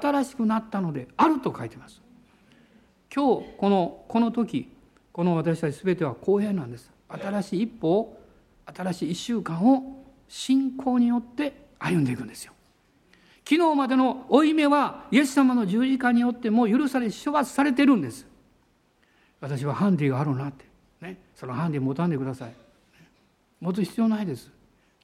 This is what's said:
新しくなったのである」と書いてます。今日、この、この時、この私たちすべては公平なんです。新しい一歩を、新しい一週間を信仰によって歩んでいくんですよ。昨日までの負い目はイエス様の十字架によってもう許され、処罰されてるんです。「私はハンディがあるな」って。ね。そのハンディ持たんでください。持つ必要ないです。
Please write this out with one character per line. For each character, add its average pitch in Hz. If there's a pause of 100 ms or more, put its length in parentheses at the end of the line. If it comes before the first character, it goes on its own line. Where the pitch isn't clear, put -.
新 285
し -
く 226
な 220
っ 220
た 196
の 170
で 127
あ -
る」 311
と 151
書 127
い 117
て -
ま -
す。 - (1160)
今 269
日、 - (120)
こ 196
の、 185
こ 226
の 233
時、 208 (420)
こ 175
の 175
私 165
た 151
ち 147
す -
べ 185
て 170
は 131
公 202
平 208
な 175
ん 117
で 120
す。 - (160)
新 196
し 180
い 202
一 233
歩 175
を、 - (460)
新 180
し 165
い -
一 175
週 226
間 170
を 269 (240)
信 262
仰 262
に 240
よ 240
っ 233
て - (120)
歩 160
ん 143
で 123
い 117
く 131
ん 107
で 107
す -
よ。 - (920)
昨 311
日 330
ま 277
で 262
の 254
負 302
い 311
目 302
は 285
イ 220
エ 294
ス 262
様 254
の 226
十 220
字 269
架 247
に 240
よ 240
っ 240
て 226
も 233
う 208
許 277
さ 262
れ、 233
処 294
罰 294
さ 277
れ 294
て 285
る 269
ん 190
で 131
す。 - (1160)
「私 139
は 139
ハ 202
ン 185
デ 147
ィ 135
が 131
あ 151
る 143
な」 135
っ -
て。 - (340)
ね。 180 (180)
そ 131
の 127
ハ 160
ン 160
デ 147
ィ -
持 131
た 170
ん 175
で 143
く 131
だ 131
さ 127
い。 117 (1080)
持 175
つ 202
必 226
要 226
な 214
い 202
で 139
す。 - (520)